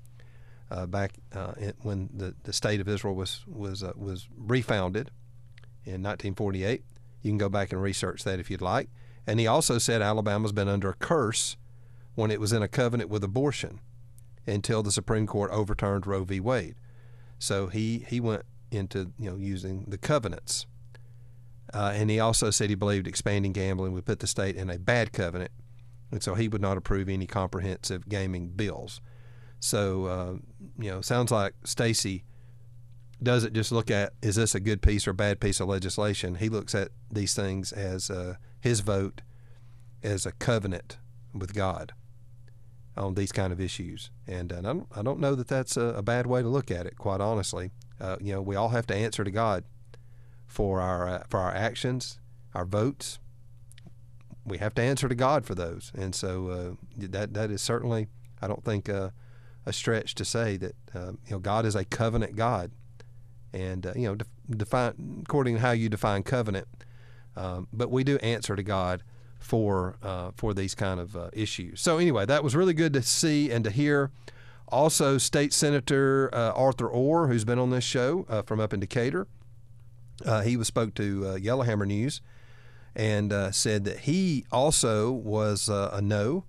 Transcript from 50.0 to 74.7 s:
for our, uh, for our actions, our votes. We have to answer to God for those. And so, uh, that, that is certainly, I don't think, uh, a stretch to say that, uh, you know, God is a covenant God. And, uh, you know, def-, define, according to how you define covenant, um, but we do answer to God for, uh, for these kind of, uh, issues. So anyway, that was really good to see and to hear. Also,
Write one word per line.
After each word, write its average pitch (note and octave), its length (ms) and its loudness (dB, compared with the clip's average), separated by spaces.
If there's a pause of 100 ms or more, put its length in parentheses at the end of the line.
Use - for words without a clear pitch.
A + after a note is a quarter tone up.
for F#2+ 360 0
our, F2+ 260 2
uh, F2+ 220 -4
for G#2 100 2
our F2+ 160 2
actions, A#2 640 -2 (340)
our F2+ 120 -2
votes. G#2+ 520 0 (1300)
We F#2+ 120 -4
have G#2+ 180 -2
to A#2 60 4
answer C3+ 260 4
to B2 80 0
God C3 300 4
for G2 100 -4
those. F2 400 -6
And F#2+ 180 -2
so, F#2 360 -2
uh, F2+ 240 -6 (240)
that, G#2 360 -4
that G#2+ 160 0
is G2+ 120 -2
certainly, A#2 480 0 (320)
I G2+ 80 -2
don't - 160 -6
think, G#2 240 0
uh, G2 220 -2 (540)
a - 60 -4
stretch - 440 0
to G#2 100 -4
say A2+ 320 0
that, F#2 180 -6 (180)
uh, F#2 180 -8 (140)
you - 60 -10
know, G2 80 -4
God G#2 260 2
is G#2 100 4
a F#2+ 100 2
covenant A2+ 500 0
God. A2 360 0 (800)
And, F#2 320 -2
uh, F2+ 100 -4
you A#2+ 120 0
know, G2+ 80 0
def-, G#2+ 120 -6 (220)
define, A#2+ 720 0
according B2+ 320 2
to A2 60 2
how B2 100 4
you A2+ 160 4
define G2+ 360 2
covenant, A2 440 0 (720)
um, F#2 340 -6
but A2+ 180 -2
we C3 140 4
do C#3 140 6
answer A2 400 0
to G2+ 60 0
God F#2 400 2 (360)
for, G2 640 2
uh, F#2 320 -4
for G#2+ 180 0
these G2 220 0
kind F#2+ 240 0
of, F#2 160 -6
uh, F2 160 -6
issues. F#2 480 -4
So E3 180 4
anyway, C#3 280 6
that D3 180 4
was C3 120 2
really F3+ 180 6
good D#3+ 200 4
to C3+ 80 4
see D3 500 4
and A#2 120 2
to G#2+ 80 0
hear. C#3+ 400 4 (560)
Also, D3+ 500 6